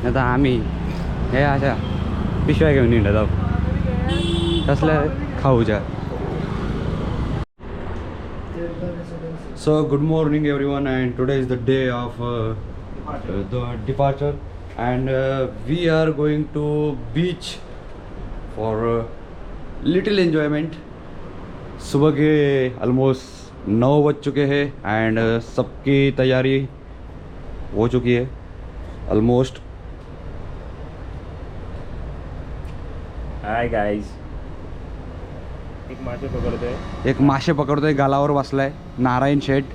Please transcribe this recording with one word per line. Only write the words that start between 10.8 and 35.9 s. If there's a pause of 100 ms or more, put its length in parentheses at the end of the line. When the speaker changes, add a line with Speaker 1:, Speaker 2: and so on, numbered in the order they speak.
Speaker 1:
and
today
is
the (120)
day
of,
uh, (580)
uh, (140)
the (260)
departure, (520)
and,
uh, (220)
we (160)
are
going (120)
to (480)
beach (1040)
for, (160)
uh, (960)
little
enjoyment. (1120)
सुबह
के (160)
almost (340)
नौ (120)
बज
चुके
हैं (280)
and,
uh, (120)
सबकी
तैयारी (1160)
हो
चुकी
है (880)
almost. (3750)
Speaker 2:
हाय
गाइस. (1800)